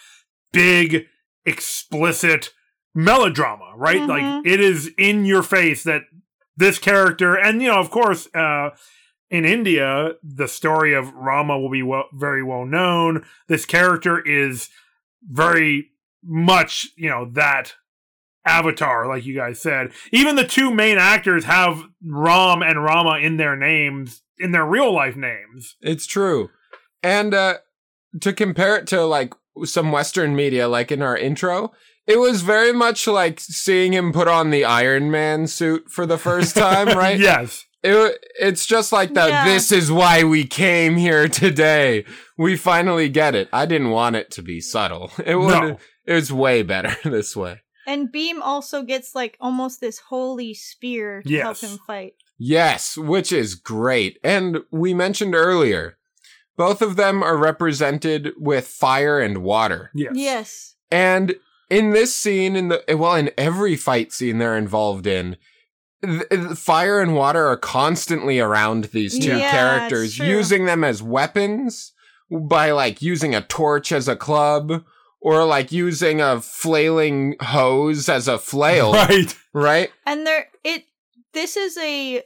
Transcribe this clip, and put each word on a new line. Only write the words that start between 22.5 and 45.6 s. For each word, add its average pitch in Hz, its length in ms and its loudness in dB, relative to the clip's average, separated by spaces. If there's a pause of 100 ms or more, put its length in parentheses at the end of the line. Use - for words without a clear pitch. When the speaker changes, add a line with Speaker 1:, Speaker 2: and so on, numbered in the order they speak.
Speaker 1:
and 160 200 0
Rama 156 360 2
in 160 180 0
their 147 200 0
names, 139 680 -2 (160)
in 180 140 -4
their 165 140 2
real 226 260 2
life 135 240 -2
names. 117 640 -12
Speaker 3:
It's 156 260 -6
true. 165 440 -2 (520)
And, 202 320 0
uh, 190 240 2 (600)
to 196 120 -2
compare 196 440 0
it - 120 -4
to, 175 160 0
like, 143 280 -2 (320)
some 156 280 -2
Western 147 420 -2
media, 131 340 0
like 120 220 -2
in 143 120 -4
our 123 140 -2
intro, 180 560 -4 (340)
it 220 120 6
was 247 240 2
very 214 300 4
much 240 340 0
like 180 320 0
seeing 185 540 0
him 175 200 0
put 170 140 2
on 165 240 2
the 143 140 2
Iron 131 460 2
Man 156 360 0
suit 160 440 -4
for 175 160 -6
the 165 120 0
first 175 380 0
time, 202 320 4
Speaker 1:
<laughs> 202 100 4
Speaker 3:
right? 190 220 2
Speaker 1:
Yes. 143 460 2 (160)
Speaker 3:
It, 208 420 2 (140)
it's 190 280 0
just 226 260 0
like 196 220 2
the, 170 140 4
Speaker 2:
Yeah. - 180 2
Speaker 3:
"This 190 260 2
is 165 180 2
why 170 340 6
we 156 200 2
came 170 520 0
here 160 320 4
today." 151 760 2 (320)
We 170 200 0
finally 170 520 2
get 143 260 2
it. 95 180 -2
I 135 140 0
didn't 147 240 0
want 117 260 0
it - 160 -8
to 98 100 -14
be 85 180 -10
subtle. 90 580 -6
<laughs> - 60 -8
It 170 120 -2
would, 185 120 2
Speaker 1:
No. 156 300 0 (280)